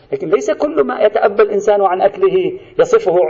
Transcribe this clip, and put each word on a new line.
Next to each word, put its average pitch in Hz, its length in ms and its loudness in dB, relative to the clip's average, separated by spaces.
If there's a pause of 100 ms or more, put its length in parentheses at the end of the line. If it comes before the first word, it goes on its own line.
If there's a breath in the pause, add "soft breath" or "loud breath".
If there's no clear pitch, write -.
(120 loud breath)
لكن 135 160 -6
ليس - 220 0
كل 302 340 -2
ما 247 160 -6
يتأبى 214 420 2
الإنسان 202 400 0
عن 185 180 0
أكله 190 580 0 (200 loud breath)
يصفه 170 380 2 (140)